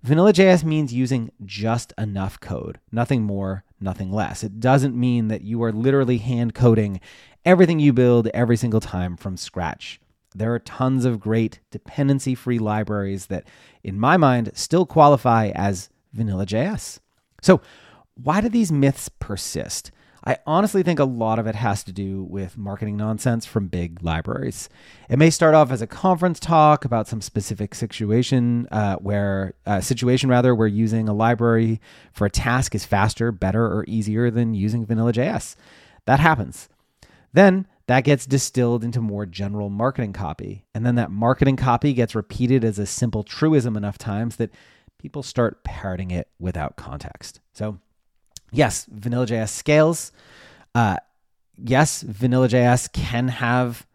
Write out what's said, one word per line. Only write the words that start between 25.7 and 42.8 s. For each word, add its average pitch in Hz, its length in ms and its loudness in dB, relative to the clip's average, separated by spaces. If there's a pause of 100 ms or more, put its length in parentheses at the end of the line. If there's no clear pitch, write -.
as 120 100 -4
a 113 60 -6
conference 180 520 0
talk 151 460 4
about 113 220 -2
some 110 140 -8
specific 104 520 -6
situation, 120 1000 0
uh, 104 260 0
where, 98 580 -2 (100)
uh, 98 160 0
situation 127 480 0
rather, 123 240 4
where 113 140 2
using 110 420 0
a 107 40 0
library 113 680 2 (320)
for 104 140 -2
a - 20 0
task - 460 -2
is 98 100 -4
faster, 113 460 0
better, 98 340 0
or 101 220 -2
easier 110 420 0
than 113 240 0
using 107 320 -2
vanilla 113 260 0
J 117 120 0
S. - 320 -6 (500)
That 135 140 4
happens. 143 500 0 (640)
Then 190 340 6 (180)
that 127 180 4
gets 135 240 2
distilled 123 560 0
into 120 180 -4
more 104 240 -4
general 101 440 -6
marketing 110 440 -2
copy. 98 520 -10 (100)
And 110 100 -4
then 120 100 2
that 110 140 0
marketing 127 460 2
copy 127 380 0
gets 117 200 0
repeated 120 500 0
as 107 140 0
a 101 80 -2